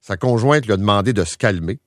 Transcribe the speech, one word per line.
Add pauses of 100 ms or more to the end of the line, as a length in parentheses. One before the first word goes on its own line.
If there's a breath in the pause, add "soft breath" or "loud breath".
Sa
conjointe
lui
a
demandé
de
se
calmer.